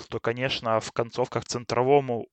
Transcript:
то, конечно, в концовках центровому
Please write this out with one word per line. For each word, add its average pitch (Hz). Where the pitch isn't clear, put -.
то, 117
конечно, 120
в -
концовках 120
центровому 127